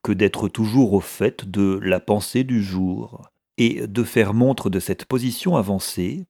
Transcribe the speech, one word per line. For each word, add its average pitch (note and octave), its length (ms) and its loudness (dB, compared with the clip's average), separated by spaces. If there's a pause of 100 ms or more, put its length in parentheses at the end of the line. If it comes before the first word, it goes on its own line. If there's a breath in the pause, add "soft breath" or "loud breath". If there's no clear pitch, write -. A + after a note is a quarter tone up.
que G#2+ 80 -2
d'être G2 380 2
toujours A2 440 2
au G2 60 4
fait - 500 -4
de F#2+ 320 2
la F#2 200 0
pensée G#2 420 0
du B2 180 0
jour F#2 720 -4 (260)
et A2+ 300 0
de A2 160 -2
faire G#2 300 2
montre A#2+ 360 2
de F#2 120 0
cette - 240 -6
position B2+ 500 -2
avancée G2+ 760 -2